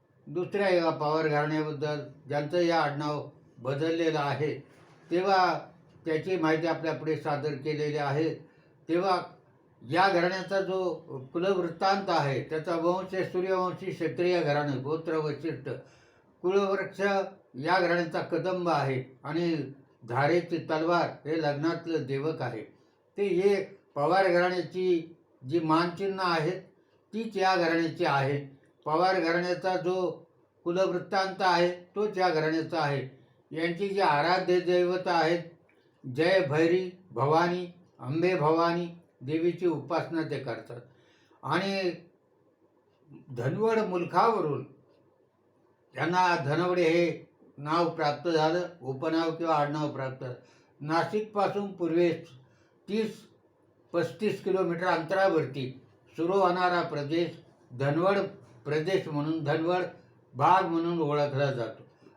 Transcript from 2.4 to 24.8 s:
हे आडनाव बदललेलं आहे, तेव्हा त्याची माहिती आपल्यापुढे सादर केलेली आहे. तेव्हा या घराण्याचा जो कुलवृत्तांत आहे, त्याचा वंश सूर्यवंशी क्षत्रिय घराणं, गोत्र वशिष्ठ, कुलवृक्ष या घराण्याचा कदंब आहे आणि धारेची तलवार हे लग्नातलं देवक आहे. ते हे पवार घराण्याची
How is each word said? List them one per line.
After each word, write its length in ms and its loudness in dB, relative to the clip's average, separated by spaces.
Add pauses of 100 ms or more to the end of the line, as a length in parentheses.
हे 120 4
आडनाव 580 -2 (300)
बदललेलं 600 0
आहे, 360 -2 (560)
तेव्हा 480 2 (460)
त्याची 320 0
माहिती 300 2
आपल्यापुढे 500 -2
सादर 360 -2
केलेली 440 -2
आहे. 380 0 (540)
तेव्हा 340 2 (600)
या 260 4
घराण्याचा 520 0
जो 340 -2 (380)
कुलवृत्तांत 760 0
आहे, 340 0
त्याचा 340 -4
वंश 380 0
सूर्यवंशी 760 -2
क्षत्रिय 480 0
घराणं, 420 0
गोत्र 340 -4
वशिष्ठ, 520 -4 (720)
कुलवृक्ष 580 0 (540)
या 260 2
घराण्याचा 400 0
कदंब 480 -2
आहे 560 -2
आणि 320 0 (520)
धारेची 500 0
तलवार 720 -2
हे 140 -2
लग्नातलं 640 -2
देवक 360 -4
आहे. 200 -6 (560)
ते 80 0
हे 380 4 (300)
पवार 340 4
घराण्याची 880 0 (320)